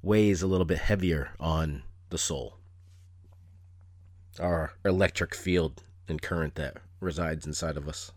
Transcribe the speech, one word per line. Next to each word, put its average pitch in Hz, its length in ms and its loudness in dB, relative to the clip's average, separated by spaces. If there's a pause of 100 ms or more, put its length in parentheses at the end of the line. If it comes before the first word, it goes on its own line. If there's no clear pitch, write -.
weighs 101 400 4
a 95 40 0
little 92 180 4
bit 82 140 0
heavier 87 600 2
on 78 440 0 (260)
the 85 100 -6
soul. 65 380 -6 (1800)
Our 85 340 0 (120)
electric 92 500 2
field 87 480 0 (260)
and 78 140 -4
current 80 320 -2
that 73 240 -8 (220)
resides 80 460 -4
inside 76 300 -4
of 73 100 -8
us. - 300 -10